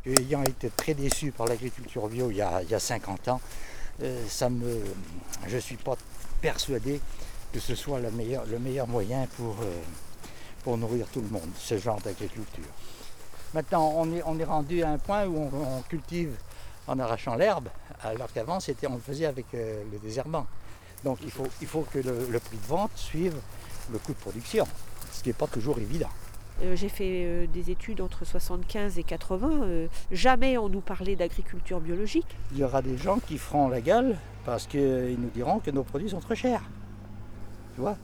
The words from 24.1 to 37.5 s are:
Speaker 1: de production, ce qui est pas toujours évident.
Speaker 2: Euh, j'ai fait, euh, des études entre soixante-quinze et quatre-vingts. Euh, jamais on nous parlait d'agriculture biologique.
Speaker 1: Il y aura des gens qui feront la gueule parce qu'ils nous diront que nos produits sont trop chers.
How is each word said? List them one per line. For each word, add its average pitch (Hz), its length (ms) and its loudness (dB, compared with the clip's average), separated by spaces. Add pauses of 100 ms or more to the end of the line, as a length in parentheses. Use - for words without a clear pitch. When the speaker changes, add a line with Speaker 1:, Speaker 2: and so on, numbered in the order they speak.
Speaker 1:
de - 40 -6
production, 120 480 0 (460)
ce - 100 -4
qui 131 60 0
est 117 60 0
pas 151 120 0
toujours 139 320 0
évident. 110 300 0 (520)
Speaker 2:
Euh, 180 140 10
j'ai 202 140 6
fait, 185 360 0
euh, 175 220 6
des 180 240 4
études 185 300 0
entre 180 240 0
soixante-quinze 180 760 4
et 165 60 2
quatre-vingts. 240 580 4
Euh, 170 240 4 (240)
jamais 254 480 8
on 208 100 2
nous 196 120 4
parlait 190 340 2
d'agriculture 175 640 2
biologique. 196 480 2 (240)
Speaker 1:
Il 139 80 -2
y 139 60 4
aura 131 180 4
des 131 160 0
gens 202 220 2
qui 151 180 -6
feront 143 300 4
la 123 120 2
gueule 208 380 4 (260)
parce 117 220 -2
qu'ils 127 540 2
nous 120 100 -2
diront 151 300 0
que 151 100 -2
nos 135 140 0
produits 175 260 -4
sont 185 80 -4
trop 226 160 -2
chers. 247 300 2 (1120)